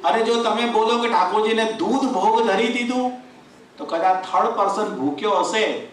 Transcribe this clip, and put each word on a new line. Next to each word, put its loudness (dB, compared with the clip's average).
અને 2
જો 2
તમે 0
બોલો 2
કે -2
ઠાકોરજીને 2
દૂધ -2
ભોગ 2
ધરી 2
દીધું, -2
તો -12
કદાચ 0
થર્ડ 2
પર્સન -2
ભૂખ્યો -2
હશે 0